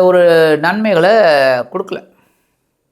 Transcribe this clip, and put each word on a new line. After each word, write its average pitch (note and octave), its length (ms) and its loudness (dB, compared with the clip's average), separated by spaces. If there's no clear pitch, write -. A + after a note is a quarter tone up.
ஒரு F3+ 180 2
நன்மைகளை G3+ 480 0
கொடுக்கல, - 300 -12